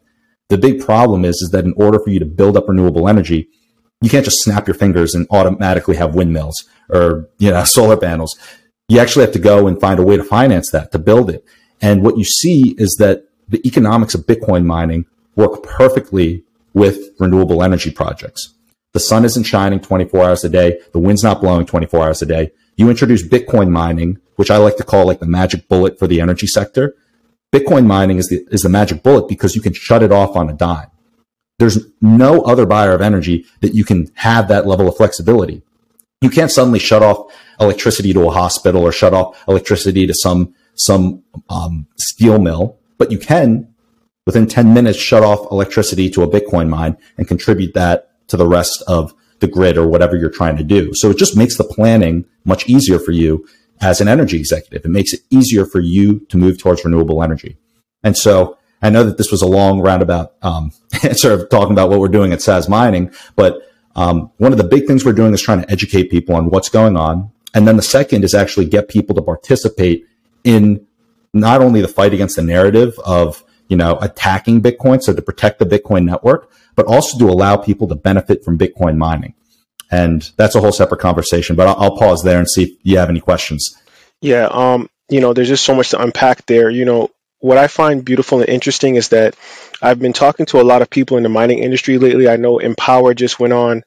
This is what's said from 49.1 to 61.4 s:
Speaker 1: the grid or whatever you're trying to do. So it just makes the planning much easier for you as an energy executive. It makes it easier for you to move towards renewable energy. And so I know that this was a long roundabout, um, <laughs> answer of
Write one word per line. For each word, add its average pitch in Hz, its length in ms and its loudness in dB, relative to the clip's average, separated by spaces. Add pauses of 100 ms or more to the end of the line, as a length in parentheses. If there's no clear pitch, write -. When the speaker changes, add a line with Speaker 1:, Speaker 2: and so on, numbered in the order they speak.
Speaker 1:
the 92 60 0
grid 87 300 0
or 82 80 2
whatever 87 300 0
you're 82 140 -4
trying 80 280 -4
to 78 60 -6
do. 87 320 -2
So 104 160 2
it 98 60 -2
just 190 200 0
makes 120 200 0
the - 80 -2
planning 101 600 0 (200)
much 92 220 -4
easier 120 300 2
for 80 140 -6
you 80 340 0 (360)
as 92 180 0
an 101 80 0
energy 120 300 0
executive. - 480 -8
It 82 40 -6
makes 95 220 -2
it - 80 -8 (100)
easier 123 360 2
for - 160 -4
you 101 460 0
to 95 100 -2
move 90 200 2
towards 87 280 -2
renewable 82 360 0
energy. 80 360 -6 (440)
And 208 140 0
so 95 420 0 (240)
I 107 80 0
know 113 140 4
that 107 140 -4
this 104 120 -4
was 95 120 -2
a 92 60 0
long 98 340 2
roundabout, 87 600 -2
um, 80 300 -6 (160)
<laughs> - 160 -10
answer - 300 0
of 90 160 -4